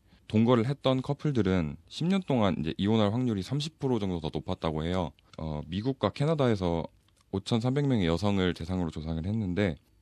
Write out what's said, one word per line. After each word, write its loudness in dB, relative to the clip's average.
동거를 4
했던 0
커플들은 0
십 -4
년 2
동안 2
이제 -2
이혼할 4
확률이 0
삼십 -6
프로 0
정도 -2
더 -2
높았다고 -2
해요. -2
어, -6
미국과 -2
캐나다에서 0
오천삼백 0
명의 2
여성을 2
대상으로 -4
조사를 -6
했는데 0